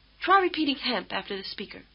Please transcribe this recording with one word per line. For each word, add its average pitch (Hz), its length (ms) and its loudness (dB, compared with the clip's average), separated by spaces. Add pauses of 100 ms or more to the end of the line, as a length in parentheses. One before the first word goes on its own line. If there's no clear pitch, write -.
(220)
Try 392 180 6
repeating 311 360 2
hemp 233 360 -4
after 196 240 -6
the 190 80 -10
speaker. - 380 -12 (120)